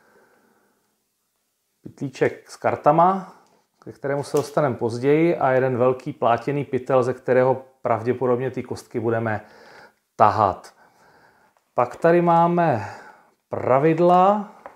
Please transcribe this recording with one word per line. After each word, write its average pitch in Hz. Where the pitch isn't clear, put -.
pytlíček -
s -
kartama, 170
ke 117
kterému 139
se -
dostaneme 143
později, 139
a 139
jeden 131
velký 127
plátěný 127
pytel, 127
ze 127
kterého 127
pravděpodobně 123
ty 127
kostky -
budeme 113
tahat. 101
Pak -
tady 170
máme 170
pravidla. 175